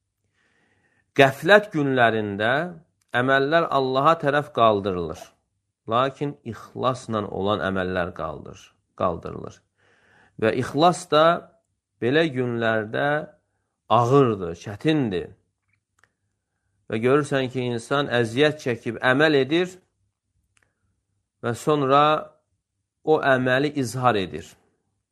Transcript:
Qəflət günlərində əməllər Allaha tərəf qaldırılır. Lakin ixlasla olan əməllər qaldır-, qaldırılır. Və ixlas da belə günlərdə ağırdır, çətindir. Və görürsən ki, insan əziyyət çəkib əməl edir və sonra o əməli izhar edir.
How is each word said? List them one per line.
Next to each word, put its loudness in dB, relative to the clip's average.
Qəflət 4
günlərində 0
əməllər 2
Allaha 2
tərəf -2
qaldırılır. 0
Lakin -2
ixlasla -6
olan -2
əməllər -2
qaldır-, -12
qaldırılır. -6
Və 0
ixlas 0
da 4
belə 2
günlərdə -2
ağırdır, 2
çətindir. -4
Və -4
görürsən 0
ki, -4
insan -4
əziyyət 0
çəkib -6
əməl 2
edir -2
və -4
sonra 2
o 4
əməli 2
izhar 0
edir. -8